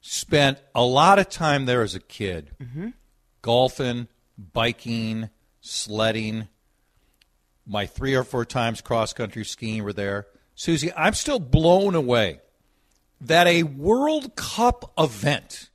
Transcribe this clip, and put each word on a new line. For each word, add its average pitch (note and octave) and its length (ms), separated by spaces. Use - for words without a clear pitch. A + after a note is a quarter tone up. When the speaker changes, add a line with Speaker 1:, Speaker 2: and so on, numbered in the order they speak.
Speaker 1:
Spent - 580
a A#2+ 80
lot D#3 360
of F#3+ 100
time C#3+ 360
there B2 180
as F#2 120
a F#2 60
kid. F2+ 500
Speaker 2:
Mm-hmm. C#3+ 280
Speaker 1:
Golfing, A#2+ 680
biking, A2+ 920
sledding. A2 880
My G#2 200
three C3+ 280
or B2+ 120
four B2 180
times A#2 380
cross-country A2 640
skiing A2 400
were G2+ 80
there. G2+ 340
Susie, E3 400
I'm F3+ 200
still C4+ 260
blown F3 560
away A#2+ 460
that D#3+ 260
a E3+ 160
World A#3 720
Cup - 640
event C#3 760